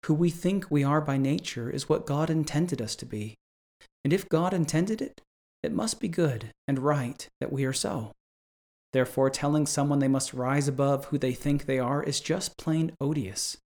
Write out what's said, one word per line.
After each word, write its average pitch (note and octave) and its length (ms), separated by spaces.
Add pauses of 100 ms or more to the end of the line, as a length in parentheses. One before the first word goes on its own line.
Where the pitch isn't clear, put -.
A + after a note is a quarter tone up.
Who D#3+ 80
we E3+ 160
think F3+ 400
we D3 140
are D3 160
by C#3+ 180
nature C3+ 500
is - 200
what - 180
God D3+ 240
intended D#3 500
us A2 160
to - 100
be. G#2+ 280 (720)
And C#3+ 80
if F#3+ 160
God F3 260
intended F3+ 480
it, - 180 (420)
it - 100
must - 280
be G#3+ 80
good C#3 440 (140)
and C#3 120
right C3+ 500 (120)
that - 120
we C3+ 120
are C3 80
so. B2+ 400 (800)
Therefore, C3+ 380
telling D3 360
someone C#3+ 320
they C3+ 100
must C3+ 240
rise C3+ 360
above C#3 380
who D3 120
they C3 160
think C#3+ 300
they C3+ 140
are C3 240
is - 180
just - 360
plain D#3+ 440
odious. C#3 580 (100)